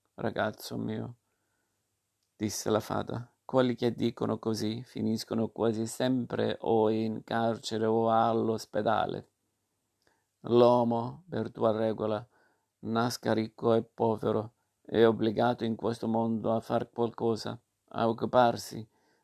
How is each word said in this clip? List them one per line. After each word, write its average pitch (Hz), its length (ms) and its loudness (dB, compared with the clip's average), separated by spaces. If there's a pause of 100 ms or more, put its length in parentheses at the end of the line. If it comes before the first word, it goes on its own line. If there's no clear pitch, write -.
(160)
ragazzo 110 640 -4
mio, 113 380 -6 (1200)
disse - 340 -6
la 107 100 4
fata. 107 500 -6 (160)
«Quelli 127 300 2
che 117 180 0
dicono 117 460 -2
così 110 420 -4
finiscono 113 680 -4
quasi 110 360 0
sempre 117 760 -2
o 110 280 2
in 110 340 -2
carcere 113 600 -2
o 113 240 2
all'ospedale. 113 1200 0 (1200)
L'uomo, 120 800 4
per 113 220 -4
tua 110 200 0
regola, 107 560 -2 (520)
nasca 113 540 -2
ricco 113 420 0
e 113 80 2
povero, 110 720 -2 (280)
è - 240 4
obbligato 113 580 2
in 113 120 -2
questo 113 320 -4
mondo 113 480 0
a 113 40 0
far 120 300 -4
qualcosa, 117 680 -4 (300)
a 113 180 0
occuparsi, 117 800 2 (360)